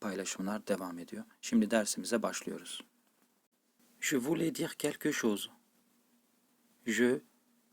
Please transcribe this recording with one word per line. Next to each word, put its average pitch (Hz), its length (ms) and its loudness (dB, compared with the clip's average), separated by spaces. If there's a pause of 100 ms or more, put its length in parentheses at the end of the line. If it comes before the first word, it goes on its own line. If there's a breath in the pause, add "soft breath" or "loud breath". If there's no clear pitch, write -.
paylaşımlar 98 680 -4
devam 92 320 -4
ediyor. 104 240 -12 (180 soft breath)
Şimdi 110 300 4
dersimize 107 500 2
başlıyoruz. - 600 -6 (1160)
Je - 180 0
voulais 156 340 0
dire - 260 -4
quelque 147 340 0
chose. 107 400 0 (1300)
Je 120 360 4 (500)